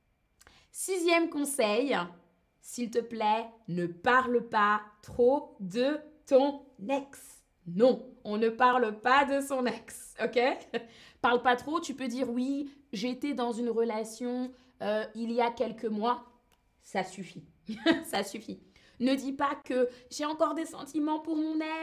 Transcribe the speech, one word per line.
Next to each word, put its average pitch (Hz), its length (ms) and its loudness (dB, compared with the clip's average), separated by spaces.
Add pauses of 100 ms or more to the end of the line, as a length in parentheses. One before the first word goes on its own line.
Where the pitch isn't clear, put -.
(720)
sixième 339 560 2
conseil, 262 680 0 (680)
s'il - 280 -8
te 240 80 -2
plaît, 226 480 0 (220)
ne 175 180 -2
parle 240 600 2
pas 208 320 4 (220)
trop 269 580 2
de 240 380 0 (280)
ton 277 360 6 (260)
ex. - 540 -6 (240)
Non, 233 440 4 (140)
on 208 140 -4
ne 226 100 4
parle 233 520 2
pas 269 260 4
de 277 160 0
son 262 240 -2
ex, - 480 -8 (100)
ok ? 233 160 0 (320)
<laughs> 233 80 -4 (400)
Parle 240 220 2
pas 247 140 4
trop, 302 220 -4
tu 330 140 -6
peux 262 160 -6
dire, « 240 220 -2
Oui, 277 400 -4 (240)
j'étais 254 400 -4
dans 240 180 -2
une 240 160 -4
relation, 233 840 -4 (320)
euh, 214 220 -2 (100)
il 226 160 -6
y 233 120 0
a 233 80 2
quelques 226 340 -4
mois. » 220 400 -2 (580)
Ça 185 220 -4
suffit, 175 400 -14 (240)
<laughs> - 360 0
ça 202 200 -4
suffit. - 380 -14 (360)
Ne 262 160 2
dis 269 180 -4
pas 285 220 -2 (100)
que, « 254 260 0 (200)
J'ai 294 140 -8
encore 311 300 0
des 320 100 -4
sentiments 311 560 -4
pour 320 160 -4
mon 311 220 -2 (240)